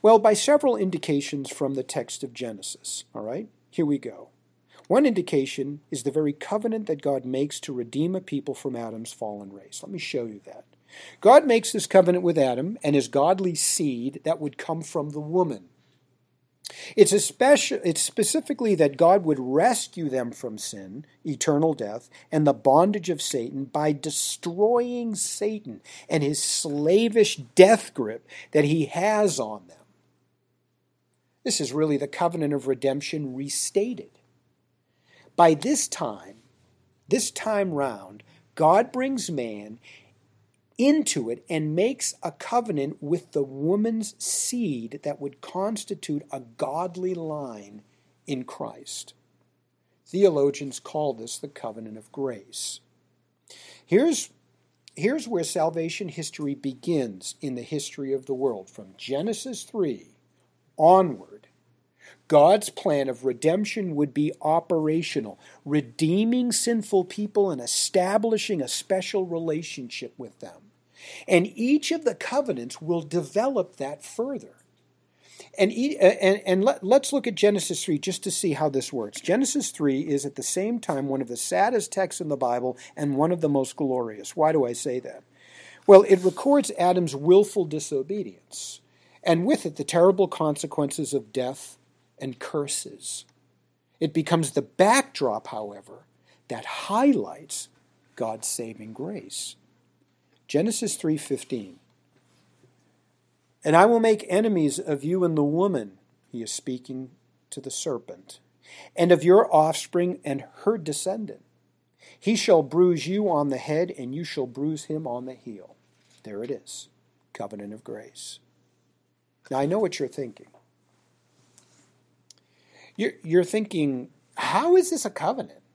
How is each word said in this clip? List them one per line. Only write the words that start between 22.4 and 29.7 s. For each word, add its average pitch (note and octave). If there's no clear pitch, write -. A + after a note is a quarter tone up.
the C#3+
bondage F3
of D#3+
Satan C3+
by D3+
destroying A3
Satan G#3
and D#3
his C#3+
slavish G#3
death G3+
grip A2+
that D3+
he D3+
has F#3+
on G#2+
them. -